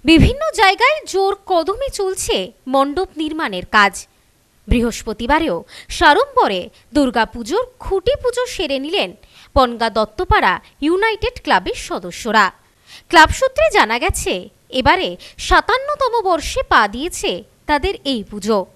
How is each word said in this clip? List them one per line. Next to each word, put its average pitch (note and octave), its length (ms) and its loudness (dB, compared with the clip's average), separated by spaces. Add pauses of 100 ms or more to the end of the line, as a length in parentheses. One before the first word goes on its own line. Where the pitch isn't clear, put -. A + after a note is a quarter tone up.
বিভিন্ন B4+ 500 4
জায়গায় A4 520 2
জোর G4 300 -2 (100)
কদমে F#4+ 420 -2
চলছে F#4+ 640 -4 (160)
মণ্ডপ C#4 480 0
নির্মাণের D4+ 500 -6
কাজ। G3+ 400 2 (640)
বৃহস্পতিবারেও A#3 960 -2 (240)
সাড়ম্বরে F#4 840 2 (240)
দুর্গাপুজোর A#3+ 720 0 (120)
খুঁটি G4 340 -2 (100)
পুজো B4 240 -2
সেরে C#4+ 320 -4
নিলেন C#4 360 -4 (400)
বনগাঁ A#3 360 2
দত্তপাড়া A3 680 0 (200)
ইউনাইটেড G#4 600 -2
ক্লাবের C4 320 -2
সদস্যরা। G#3 760 -2 (560)
ক্লাব D#4+ 200 8
সূত্রে D5 440 0
জানা A3+ 260 2
গেছে, A#3+ 500 -4 (200)
এবারে C4 480 0 (220)
সাতান্নতম B4+ 840 0
বর্ষে F#4 400 -2
পা B3 260 2
দিয়েছে A#3 560 -6 (220)
তাদের G3 280 -2 (100)
এই B3+ 200 -4
পুজো। G#3 520 -2